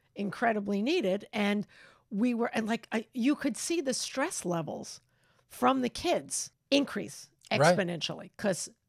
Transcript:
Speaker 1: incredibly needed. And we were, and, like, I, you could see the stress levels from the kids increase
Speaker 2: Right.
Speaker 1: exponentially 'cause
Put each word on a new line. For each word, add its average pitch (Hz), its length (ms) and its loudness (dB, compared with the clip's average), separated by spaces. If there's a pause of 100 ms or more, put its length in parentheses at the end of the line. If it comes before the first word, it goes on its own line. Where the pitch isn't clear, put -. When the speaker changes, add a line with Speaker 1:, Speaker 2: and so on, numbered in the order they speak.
(140)
Speaker 1:
incredibly 202 680 0
needed. 214 500 0
And 208 340 0 (440)
we 240 240 2
were, 226 180 0
and, 220 140 0
like, 226 260 -2
I, 220 220 -2
you 262 200 4
could 269 220 -2
see 339 240 -2
the 262 140 0
stress - 500 -4
levels - 560 -6 (480)
from 262 320 2
the 247 80 2
kids - 640 -2 (200)
increase 220 580 -2 (220)
Speaker 2:
Right. 196 100 4 (180)
Speaker 1:
exponentially 175 580 -2
'cause - 320 -2 (200)